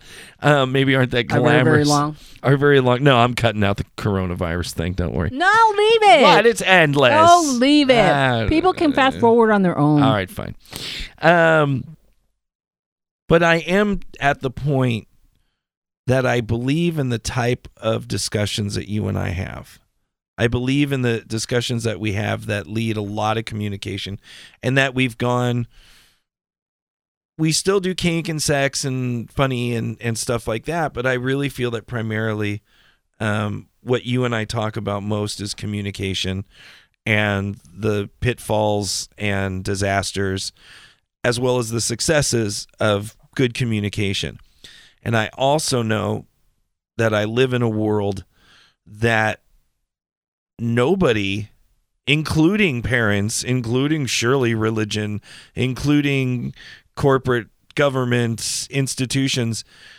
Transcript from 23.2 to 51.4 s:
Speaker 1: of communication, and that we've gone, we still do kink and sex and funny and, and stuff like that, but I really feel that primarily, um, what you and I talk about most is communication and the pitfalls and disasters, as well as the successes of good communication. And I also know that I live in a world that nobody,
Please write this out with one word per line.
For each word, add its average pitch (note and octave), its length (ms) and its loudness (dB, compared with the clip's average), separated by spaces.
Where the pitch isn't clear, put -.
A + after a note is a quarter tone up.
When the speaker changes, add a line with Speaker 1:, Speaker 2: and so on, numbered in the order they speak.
Speaker 1:
of A2+ 80 -6
communication, G2+ 720 -8
and B2+ 160 -2
that C3+ 180 2
we've B2+ 220 0
gone, B2 500 -2
we D#3 140 2
still G3 280 0
do F#3 160 -2
kink E3 320 -2
and D#3 140 -4
sex C#3 420 0
and B2+ 480 -4
funny B2 440 -2
and, A2+ 260 -4
and A#2 160 -4
stuff A#2 300 -4
like A2+ 180 -4
that, D#3 280 -4
but B2 120 -6
I C3 80 0
really C3+ 360 -2
feel B2 220 -4
that A2+ 160 -6
primarily, A2 760 -4
um, G#2 480 -4
what A#2 240 -2
you B2 200 0
and A#2+ 100 -2
I A2 80 -2
talk G#2+ 320 -4
about G2+ 280 -4
most G#2 360 -4
is G2+ 140 -8
communication G2 920 -6
and G#2 540 -2
the G2+ 380 -4
pitfalls G#2+ 960 -2
and G2 460 -4
disasters, G2 880 -4
as A#2+ 160 0
well B2+ 200 0
as A2+ 100 -4
the A2+ 120 -2
successes A#2+ 840 -2
of G#2 360 -2
good B2 180 0
communication. G#2 840 -4
And A2+ 120 -2
I G#2+ 180 -2
also C3+ 500 0
know G#2+ 420 -2
that A2+ 160 2
I G#2+ 120 0
live B2 280 0
in B2 80 0
a A#2 80 2
world G#2 540 -2
that A2 560 0
nobody, A#2 880 0